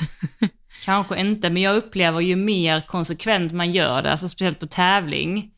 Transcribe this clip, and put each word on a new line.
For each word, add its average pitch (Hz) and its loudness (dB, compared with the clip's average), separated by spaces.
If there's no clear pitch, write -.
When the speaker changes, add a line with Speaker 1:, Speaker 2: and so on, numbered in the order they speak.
Speaker 1:
<laughs> - -4
Speaker 2:
Kanske 196 0
inte, 202 0
men 180 2
jag 196 4
upplever 180 0
ju 180 2
mer 185 2
konsekvent 170 -2
man 175 -2
gör 143 2
det, 143 0
alltså 156 -2
speciellt 175 -2
på 160 -6
tävling. 180 0